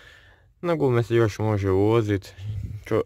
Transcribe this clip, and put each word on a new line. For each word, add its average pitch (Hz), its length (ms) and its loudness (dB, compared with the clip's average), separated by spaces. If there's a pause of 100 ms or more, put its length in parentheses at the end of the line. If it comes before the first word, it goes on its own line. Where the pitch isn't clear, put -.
(600)
Na 175 140 -2
gume 131 280 2
se 117 120 -2
još 113 240 2
može 104 320 0
uvozit. 104 640 2 (500)
Čo-, 110 220 0